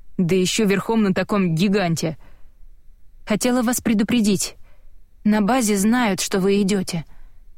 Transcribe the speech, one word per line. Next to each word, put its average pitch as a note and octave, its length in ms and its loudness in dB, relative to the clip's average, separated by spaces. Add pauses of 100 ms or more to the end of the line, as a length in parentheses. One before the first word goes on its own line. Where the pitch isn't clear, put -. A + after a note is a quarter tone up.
(180)
Да F3+ 180 2
еще F#3 300 2
верхом G#3 380 2
на F#3+ 100 2
таком F#3+ 420 0
гиганте». F3 640 0 (1080)
«Хотела B3 360 0
вас A#3 180 0
предупредить. G#3+ 760 0 (680)
На G#3+ 160 4
базе G#3+ 380 2
знают, G#3+ 420 2
что - 220 -2
вы G3+ 200 4
идете, F#3 440 -2 (520)